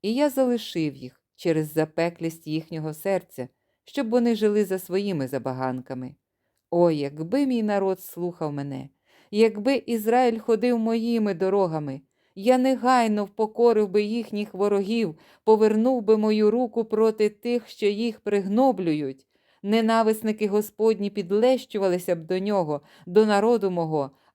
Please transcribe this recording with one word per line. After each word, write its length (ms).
і 120
я 160
залишив 640
їх 240
через 360
запеклість 720
їхнього 480
серця, 540
щоб 260
вони 260
жили 280
за 140
своїми 500
забаганками. 880
О, 200
якби 560
мій 160
народ 380
слухав 520
мене, 360
якби 440
Ізраїль 640
ходив 400
моїми 560
дорогами, 680
я 240
негайно 680
впокорив 640
би 140
їхніх 520
ворогів, 640
повернув 580
би 140
мою 340
руку 340
проти 440
тих, 400
що 180
їх 340
пригноблюють. 1040
Ненависники 880
Господні 600
підлещувалися 1080
б 100
до 120
нього, 420
до 200
народу 440
мого, 400